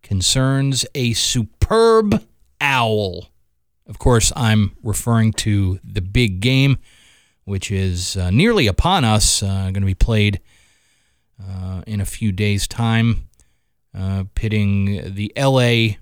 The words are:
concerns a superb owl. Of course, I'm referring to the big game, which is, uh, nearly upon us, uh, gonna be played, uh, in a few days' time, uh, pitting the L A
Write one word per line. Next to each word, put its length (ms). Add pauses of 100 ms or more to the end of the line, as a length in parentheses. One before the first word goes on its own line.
concerns 920
a 180
superb 1120 (380)
owl. 680 (580)
Of 120
course, 360
I'm 480
referring 520
to 500
the 160
big 400
game, 380 (680)
which 260
is, 460
uh, 140
nearly 360
upon 380
us, 380
uh, 320
gonna 100
be 80
played, 480 (1000)
uh, 480
in 140
a 60
few 260
days' 340
time, 600 (680)
uh, 300 (100)
pitting 800
the 220
L 240
A 420